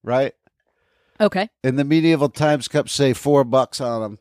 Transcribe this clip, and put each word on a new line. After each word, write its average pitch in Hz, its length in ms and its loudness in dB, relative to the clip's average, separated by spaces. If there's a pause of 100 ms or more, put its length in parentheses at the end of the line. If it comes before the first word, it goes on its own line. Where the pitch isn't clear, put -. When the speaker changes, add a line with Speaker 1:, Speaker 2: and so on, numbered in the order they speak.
Speaker 1:
right? 131 300 -2 (840)
Speaker 2:
Okay. 208 300 0 (140)
Speaker 1:
And 131 160 0
the 143 60 0
medieval 160 440 2
times 151 380 0
cups - 240 -4
say 135 220 2
four 143 320 2
bucks 120 340 0
on 117 240 -4
'em 104 180 -12